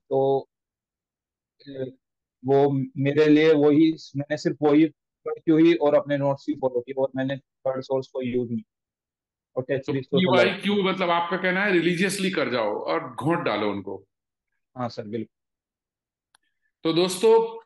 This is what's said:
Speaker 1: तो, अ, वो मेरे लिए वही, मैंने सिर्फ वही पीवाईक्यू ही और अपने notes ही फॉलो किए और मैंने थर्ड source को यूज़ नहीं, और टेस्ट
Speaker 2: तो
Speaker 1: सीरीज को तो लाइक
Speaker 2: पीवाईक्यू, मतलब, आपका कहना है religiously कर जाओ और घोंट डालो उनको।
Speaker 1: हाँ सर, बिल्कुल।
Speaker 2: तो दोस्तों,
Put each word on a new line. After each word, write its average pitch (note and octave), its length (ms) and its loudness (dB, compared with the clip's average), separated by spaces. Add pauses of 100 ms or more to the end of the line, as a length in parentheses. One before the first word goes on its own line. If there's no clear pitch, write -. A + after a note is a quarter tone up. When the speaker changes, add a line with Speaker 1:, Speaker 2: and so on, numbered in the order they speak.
Speaker 1:
तो, C3+ 400 0 (1160)
अ, C3+ 180 -10 (600)
वो C#3 400 2 (120)
मेरे C#3+ 300 2
लिए D#3 260 6
वही, D3+ 380 4 (240)
मैंने C#3+ 220 -6
सिर्फ D3+ 240 -4
वही D3+ 240 4
पीवाईक्यू D#3 720 -4
ही E3 160 6
और D3 220 2
अपने C#3+ 220 0
notes C#3 320 -2
ही D3+ 60 -2
फॉलो - 260 -2
किए C3+ 200 -10
और C3+ 140 -2
मैंने C3 220 -4
थर्ड C3 440 -8
source C3 260 -4
को C3 140 -10
यूज़ B2 300 -4
नहीं, A2 120 -6 (920)
और C3 80 -6
टेस्ट C3 220 -6
Speaker 2:
तो D3 60 -6
Speaker 1:
सीरीज C3+ 160 -6
को - 100 -2
तो F3+ 180 2
लाइक - 120 4
Speaker 2:
पीवाईक्यू, G3+ 360 -2
मतलब, F#3 260 -2
आपका E3+ 280 -2
कहना F#3 280 -2
है G#3 60 -2
religiously F3+ 600 0
कर D3 180 -2
जाओ A2 340 -4
और D3+ 320 -6
घोंट D#3 240 -2
डालो A2 320 -2
उनको। G2 340 -10 (720)
Speaker 1:
हाँ B2 120 -6
सर, A#2+ 140 -14
बिल्कुल। A2 340 -12 (1500)
Speaker 2:
तो D#3+ 100 -2
दोस्तों, F#3+ 720 2